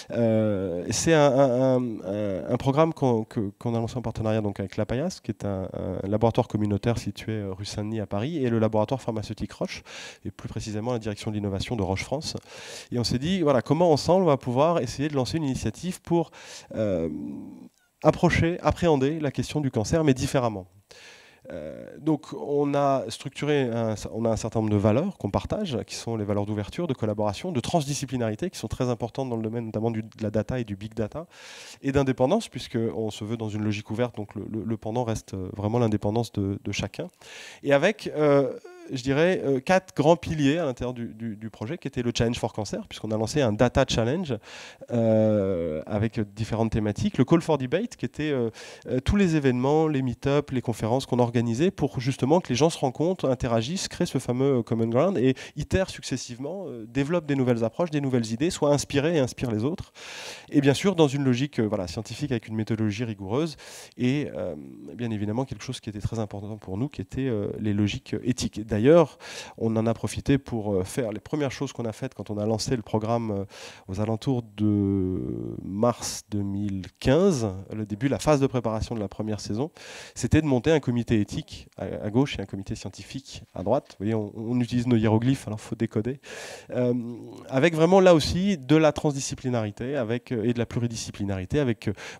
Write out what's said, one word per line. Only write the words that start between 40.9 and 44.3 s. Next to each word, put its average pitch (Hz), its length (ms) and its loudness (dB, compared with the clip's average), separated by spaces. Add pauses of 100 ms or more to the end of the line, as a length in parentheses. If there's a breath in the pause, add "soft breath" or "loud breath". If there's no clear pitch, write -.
du, 117 220 -8
du, 110 220 -8
du 107 140 -10
projet, 123 280 -8
qui 139 100 -8
était 127 140 -4
le 117 120 0
Challenge 117 240 2
for 120 140 -2
Cancer, 110 360 -6
puisqu'on - 220 -8
a 110 60 2
lancé 110 240 0
un 113 120 4
Data 123 360 4
Challenge, 135 460 0 (560 loud breath)